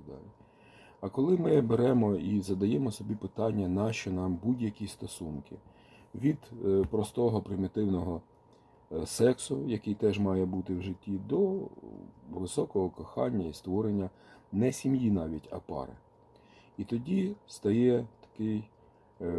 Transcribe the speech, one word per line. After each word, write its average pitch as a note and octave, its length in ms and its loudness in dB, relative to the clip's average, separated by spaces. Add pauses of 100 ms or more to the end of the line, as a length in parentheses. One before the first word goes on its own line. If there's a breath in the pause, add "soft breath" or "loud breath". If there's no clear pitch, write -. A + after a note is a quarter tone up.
далі. C2+ 200 -16 (760 soft breath)
А G2 80 -4
коли D#3 280 4
ми D#3+ 240 6
беремо A#2 540 4
і F#2+ 260 2
задаємо G2+ 500 2
собі G#2+ 240 -6
питання, G#2+ 520 -2
нащо G2+ 440 0
нам F#2 320 0
будь-які A2 440 -2
стосунки, D#2 680 -10 (600 soft breath)
від, D3 220 2 (280)
е, G2 260 4
простого A2 500 2
примітивного, F#2+ 800 -2 (680 soft breath)
е, D#2+ 140 -4
сексу, C3+ 600 2
який G#2+ 280 -2
теж G2+ 240 2
має F#2+ 260 2
бути F#2 300 -4
в F2+ 60 -4
житті, F#2+ 380 -6 (100)
до F#3+ 280 2 (760)
високого F#2 580 -2
кохання A#2 580 -4
і D#2 60 -8
створення G2 560 -2 (420 soft breath)
не A#2 200 2
сім'ї C3 400 2
навіть, D#2+ 400 0
а F2+ 80 -8
пари. C#2+ 340 -8 (840 soft breath)
І G2+ 60 -6
тоді F#3 520 -2 (120)
стає A#2+ 600 2 (140)
такий, A2 480 -6 (520 soft breath)
е, F2 180 -4